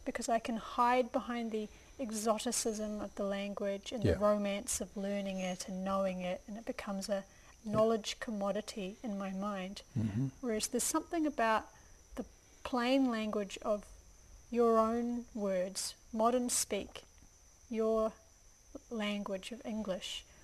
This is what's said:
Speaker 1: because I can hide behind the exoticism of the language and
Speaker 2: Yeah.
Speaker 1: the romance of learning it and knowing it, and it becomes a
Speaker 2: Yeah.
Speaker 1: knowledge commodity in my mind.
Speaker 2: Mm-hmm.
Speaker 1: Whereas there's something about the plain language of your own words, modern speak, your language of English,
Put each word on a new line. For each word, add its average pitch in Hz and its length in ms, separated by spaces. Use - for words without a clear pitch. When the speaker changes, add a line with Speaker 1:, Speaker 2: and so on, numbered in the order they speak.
Speaker 1:
because - 260
I 226 100
can 226 180
hide 247 540
behind 233 400
the 214 160
exoticism 214 1000
of 202 140
the 208 80
language 196 680
and 233 120
Speaker 2:
Yeah. 196 100
Speaker 1:
the 190 60
romance 208 600
of 190 160
learning 196 440
it 185 260
and 185 180
knowing 196 360
it, 180 260
and 208 100
it 226 80
becomes 196 420
a 196 160
Speaker 2:
Yeah. 220 100
Speaker 1:
knowledge 220 460
commodity 202 840
in 208 160
my 196 120
mind. 196 520
Speaker 2:
Mm-hmm. 113 320
Speaker 1:
Whereas 214 260
there's 240 160
something 320 440
about 226 400
the 240 100
plain 254 480
language 214 500
of 208 240
your 233 280
own 233 560
words, 190 600
modern 240 360
speak, - 540
your 220 440
language 202 640
of 226 140
English, 208 580